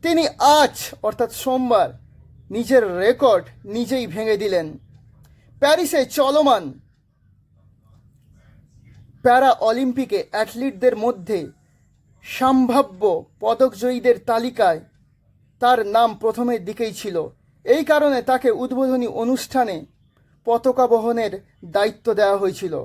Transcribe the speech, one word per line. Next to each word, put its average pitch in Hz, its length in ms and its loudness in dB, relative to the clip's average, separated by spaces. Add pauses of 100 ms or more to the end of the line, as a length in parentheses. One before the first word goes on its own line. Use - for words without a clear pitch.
তিনি 330 200 0 (340)
আজ 285 160 2 (340)
অর্থাৎ 226 220 -4 (120)
সোমবার 247 460 0 (640)
নিজের 233 340 2 (200)
রেকর্ড 226 400 2 (320)
নিজেই 240 380 -4
ভেঙে 214 280 -2
দিলেন। 180 240 -2 (920)
প্যারিসে 311 400 2 (160)
চলমান 277 480 2 (2500)
প্যারা 254 260 6 (180)
অলিম্পিকে 247 520 -2 (120)
অ্যাথলিটদের 233 720 -2
মধ্যে 190 360 -4 (840)
সম্ভাব্য 262 800 0 (400)
পদকজয়ীদের 240 720 0 (140)
তালিকায় 226 500 0 (840)
তার 247 160 4 (180)
নাম 233 120 4 (140)
প্রথমের 226 460 -2
দিকেই 220 320 -6
ছিল। 190 160 -8 (480)
এই 285 260 4
কারণে 294 280 2 (120)
তাকে 254 180 2 (140)
উদ্বোধনী 254 460 -2 (140)
অনুষ্ঠানে 247 540 -2 (680)
পতাকা 247 460 2
বহনের 226 400 0 (420)
দায়িত্ব 208 320 -2 (140)
দেওয়া 196 220 2
হয়েছিল। 185 320 -4 (100)